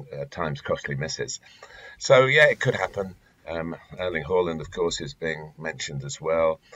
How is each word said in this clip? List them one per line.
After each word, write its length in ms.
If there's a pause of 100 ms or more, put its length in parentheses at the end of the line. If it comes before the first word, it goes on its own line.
(120)
at 200
times 300
costly 340
misses. 440 (600)
So, 260
yeah, 220
it 120
could 160
happen. 400 (320)
Um, 280 (240)
Erling 240
Haaland, 380
of 100
course, 300
is 120
being 440
mentioned 460
as 160
well, 400 (160)